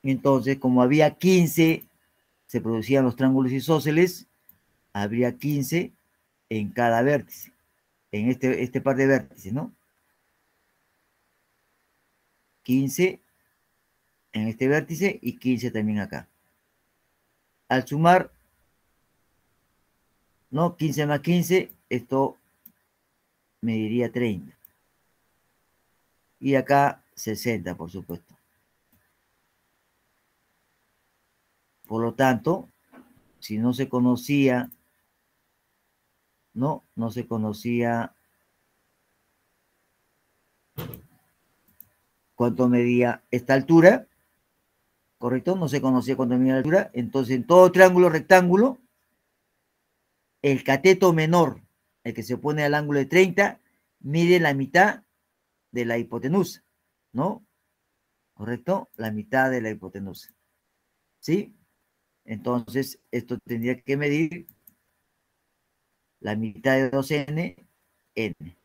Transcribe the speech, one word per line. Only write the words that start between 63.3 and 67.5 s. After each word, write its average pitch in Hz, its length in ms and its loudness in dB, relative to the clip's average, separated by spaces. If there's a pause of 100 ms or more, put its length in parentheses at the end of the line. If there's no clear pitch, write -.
tendría 120 420 -6
que 139 160 -4
medir 151 500 -4 (1700)
la 104 160 -6
mitad 110 380 -4
de 131 180 0
dos 135 180 -4
N, 151 460 -6 (580)